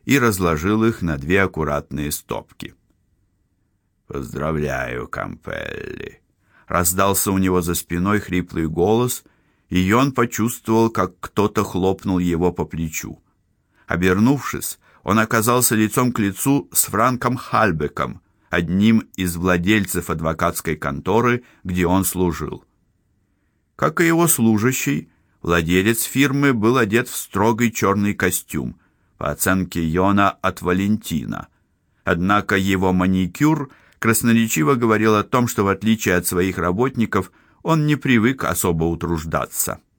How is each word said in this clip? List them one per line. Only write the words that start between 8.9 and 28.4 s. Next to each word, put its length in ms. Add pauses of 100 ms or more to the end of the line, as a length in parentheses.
и 100
Йон 360
почувствовал, 760
как 300
кто-то 460
хлопнул 520
его 360
по 100
плечу. 580 (640)
Обернувшись, 920 (240)
он 160
оказался 560
лицом 360
к 80
лицу 520
с 140
Франком 500
Хальбеком, 840 (280)
одним 500 (160)
из 200
владельцев 720
адвокатской 680
конторы, 680 (200)
где 220
он 200
служил. 600 (1120)
Как 240
и 80
его 200
служащий, 800 (320)
владелец 640
фирмы 500
был 240
одет 320
в 60
строгий 560
чёрный 420
костюм, 640 (380)